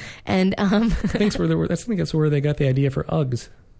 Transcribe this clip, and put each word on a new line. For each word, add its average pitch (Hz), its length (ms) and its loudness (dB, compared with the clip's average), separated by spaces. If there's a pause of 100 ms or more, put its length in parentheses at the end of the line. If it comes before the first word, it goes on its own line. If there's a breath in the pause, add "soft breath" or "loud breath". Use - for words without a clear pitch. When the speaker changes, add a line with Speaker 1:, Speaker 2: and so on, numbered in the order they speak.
(260 loud breath)
Speaker 1:
And, 190 320 2
um, 208 300 2 (100)
<laughs> - 60 -4
Speaker 2:
I 214 40 -2
think - 200 0
it's - 120 -2
where 170 80 2
they 160 80 2
were, 160 160 0
I 175 40 0
think 214 240 -4
that's 156 140 -2
where 156 160 2
they 147 120 2
got 147 160 0
the 143 100 2
idea 135 240 2
for 147 140 -4
Uggs. 135 420 -2 (320)